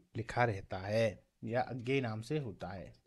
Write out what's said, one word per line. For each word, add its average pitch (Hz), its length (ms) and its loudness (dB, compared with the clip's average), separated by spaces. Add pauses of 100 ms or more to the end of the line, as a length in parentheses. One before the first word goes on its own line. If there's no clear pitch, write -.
(160)
लिखा 127 280 2
रहता 98 340 -2
है 104 460 2 (200)
या 117 160 0
अज्ञेय 131 400 0
नाम 110 200 -2
से 147 180 -2
होता 101 300 -6
है। 95 260 -10 (120)